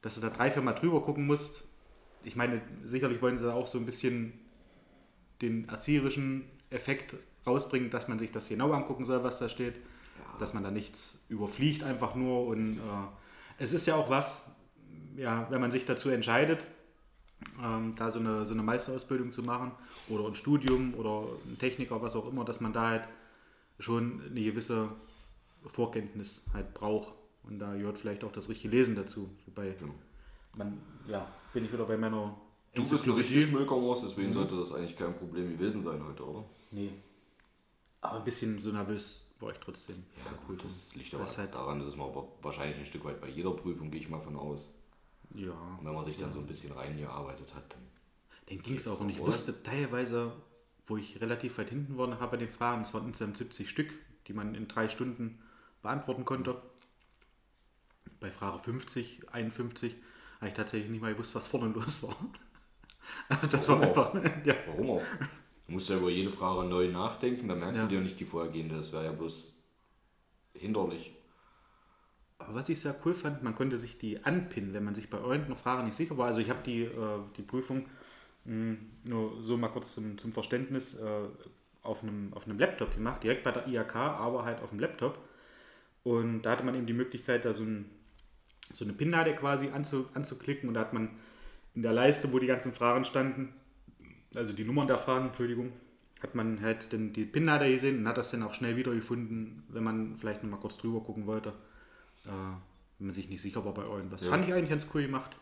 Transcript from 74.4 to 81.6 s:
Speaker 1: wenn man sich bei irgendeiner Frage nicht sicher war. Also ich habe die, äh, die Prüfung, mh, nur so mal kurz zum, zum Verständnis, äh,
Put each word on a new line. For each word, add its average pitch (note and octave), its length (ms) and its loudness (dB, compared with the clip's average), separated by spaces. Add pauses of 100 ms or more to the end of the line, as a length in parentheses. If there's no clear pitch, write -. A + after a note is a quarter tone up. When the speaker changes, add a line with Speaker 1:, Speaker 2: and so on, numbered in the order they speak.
Speaker 1:
wenn G2+ 100 -2
man G#2 120 -2
sich G#2+ 140 -8
bei G#2+ 80 -4
irgendeiner C3+ 380 0
Frage B2 280 0
nicht G#2+ 120 -2
sicher D#3+ 220 -2
war. B2 100 4
Also A2+ 140 2
ich G#2+ 80 0
habe - 140 0
die, A#2 200 0
äh, A2 360 -2 (180)
die - 40 -8
Prüfung, C3 460 -2 (580)
mh, A2+ 320 -2 (260)
nur A2 400 -2
so A#2 140 2
mal A#2 120 2
kurz - 260 -6
zum, G#2+ 240 -6
zum A2+ 120 -6
Verständnis, B2+ 680 -2
äh, G#2+ 280 -2 (540)